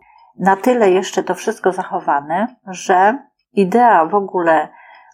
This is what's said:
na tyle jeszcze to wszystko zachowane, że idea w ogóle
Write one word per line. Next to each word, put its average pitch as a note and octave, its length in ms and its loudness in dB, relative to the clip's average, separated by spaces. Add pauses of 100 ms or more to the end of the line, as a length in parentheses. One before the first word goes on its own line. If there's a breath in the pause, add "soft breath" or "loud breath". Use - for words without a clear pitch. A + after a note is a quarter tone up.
(400 soft breath)
na F#3+ 160 2
tyle A3 360 2
jeszcze F#3+ 320 -2
to F#3 120 -4
wszystko G#3 360 -4
zachowane, F3 760 -4 (200)
że F#3+ 500 0 (360)
idea G3+ 520 4
w F#3 100 -4
ogóle E3+ 520 0 (460 loud breath)